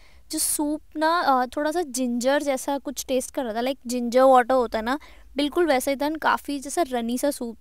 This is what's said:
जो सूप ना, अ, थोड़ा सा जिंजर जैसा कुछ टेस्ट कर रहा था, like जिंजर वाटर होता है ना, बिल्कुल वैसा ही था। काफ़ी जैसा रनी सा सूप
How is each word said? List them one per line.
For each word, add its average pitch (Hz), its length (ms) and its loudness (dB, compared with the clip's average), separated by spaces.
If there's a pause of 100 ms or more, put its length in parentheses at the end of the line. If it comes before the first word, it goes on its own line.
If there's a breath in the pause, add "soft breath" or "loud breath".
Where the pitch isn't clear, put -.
(300 soft breath)
जो 311 80 -4
सूप 302 440 -4 (140)
ना, 320 220 2
अ, 262 280 2
थोड़ा 294 240 -2
सा 349 120 -2
जिंजर 254 600 0
जैसा 285 360 -2
कुछ - 280 -10
टेस्ट 262 240 -2
कर 277 140 -6
रहा 214 100 -6
था, 226 60 -4
like 262 260 -4
जिंजर 240 360 2
वाटर 254 320 6
होता 233 240 0
है 220 60 -4
ना, 262 140 -2 (380 loud breath)
बिल्कुल 294 300 0
वैसा 269 240 2
ही 277 60 -2
था। 285 140 -2
काफ़ी 285 500 -2
जैसा 285 220 -2
रनी 247 360 -2
सा 294 120 0
सूप 233 300 -8